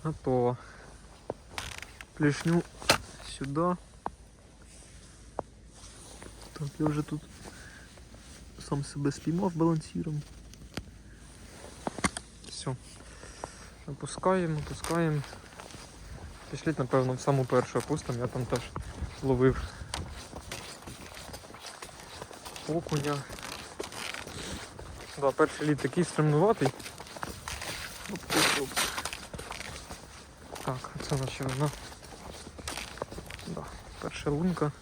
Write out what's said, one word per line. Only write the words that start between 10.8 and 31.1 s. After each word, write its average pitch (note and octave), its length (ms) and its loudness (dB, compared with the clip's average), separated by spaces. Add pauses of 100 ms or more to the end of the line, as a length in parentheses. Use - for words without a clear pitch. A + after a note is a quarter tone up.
Все. - 260 -4 (1120)
Опускаємо, D#3+ 720 4
опускаємо. D#3 600 2 (1300)
Пішліть, D#3 280 0
напевно, C3 340 6
в B2+ 60 0
саму C3+ 260 6
першу B2 340 6
опустимо, C3+ 400 0
я B2 80 2
там B2+ 180 0
теж... B2 160 2 (640)
Ловив C3 380 8 (3000)
окуня. D3 500 2 (2000)
Да, C#3 140 6
перший D3 360 6
лід D3 100 6
такий D#3+ 260 4
стремнуватий. D3+ 640 6 (1500)
Оп, F3+ 60 -4 (100)
оп, - 320 6
оп. B2+ 80 0 (2000)
Так, C3 240 -2 (200)
це D3+ 60 4